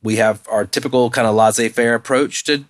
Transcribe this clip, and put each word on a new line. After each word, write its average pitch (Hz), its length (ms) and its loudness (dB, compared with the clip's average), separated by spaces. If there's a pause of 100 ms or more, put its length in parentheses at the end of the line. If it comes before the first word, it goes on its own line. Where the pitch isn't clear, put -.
we 110 140 -2
have 110 340 0
our 107 160 -2
typical 127 420 0
kind 120 180 0
of 107 80 2
laissez-faire 117 600 2
approach 131 500 -2
to 143 260 -2